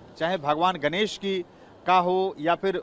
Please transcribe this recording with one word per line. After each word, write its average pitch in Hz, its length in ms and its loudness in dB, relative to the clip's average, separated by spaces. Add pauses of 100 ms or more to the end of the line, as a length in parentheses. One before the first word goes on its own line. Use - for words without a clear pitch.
(180)
चाहे 175 180 -2
भगवान 160 400 0
गणेश 175 420 -2
की 190 260 -4 (420)
का 185 120 6
हो 185 420 0
या 165 140 2
फिर 180 280 -2